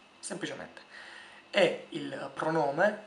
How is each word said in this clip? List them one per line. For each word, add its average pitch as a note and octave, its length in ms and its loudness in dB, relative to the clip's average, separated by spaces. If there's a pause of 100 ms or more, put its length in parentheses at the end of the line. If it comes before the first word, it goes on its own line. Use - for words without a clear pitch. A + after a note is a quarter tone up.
(180)
semplicemente, - 640 -10 (720)
e - 400 4
il C#3+ 440 -8
pronome D#3+ 720 2